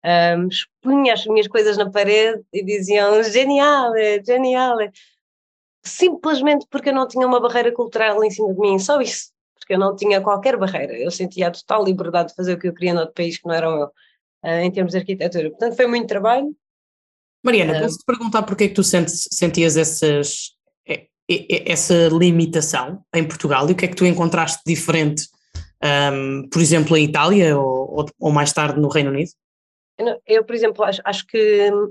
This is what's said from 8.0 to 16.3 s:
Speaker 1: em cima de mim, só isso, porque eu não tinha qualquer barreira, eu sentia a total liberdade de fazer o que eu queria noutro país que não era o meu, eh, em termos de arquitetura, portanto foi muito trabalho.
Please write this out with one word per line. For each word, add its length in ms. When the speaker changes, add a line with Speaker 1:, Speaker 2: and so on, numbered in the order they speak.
Speaker 1:
em 60
cima 240
de 60
mim, 180
só 240
isso, 300
porque 180
eu 60
não 160
tinha 260
qualquer 360
barreira, 400
eu 120
sentia 380
a 40
total 320
liberdade 460
de 60
fazer 180
o 60
que 80
eu 60
queria 200
noutro 220
país 240
que 80
não 80
era 140
o 80
meu, 120
eh, 200
em 80
termos 200
de 80
arquitetura, 500
portanto 260
foi 120
muito 200
trabalho. 480